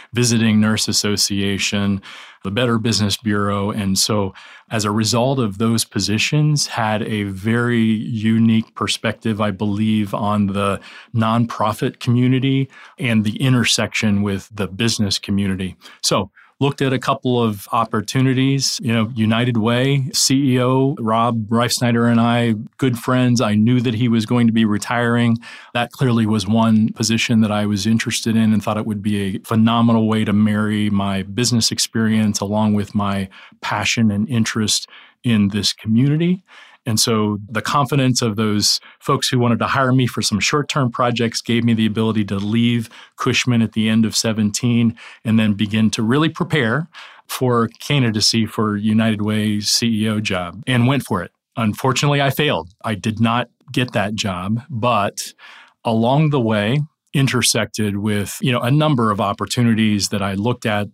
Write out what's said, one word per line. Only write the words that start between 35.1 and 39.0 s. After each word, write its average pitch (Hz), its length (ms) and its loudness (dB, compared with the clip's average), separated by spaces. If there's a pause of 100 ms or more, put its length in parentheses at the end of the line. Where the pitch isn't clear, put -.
in 107 260 2
this 104 240 -2
community. 147 720 0 (420)
And 107 120 -2
so 107 420 0 (100)
the 107 120 -4
confidence 135 600 0
of 110 160 -2
those 104 420 0 (220)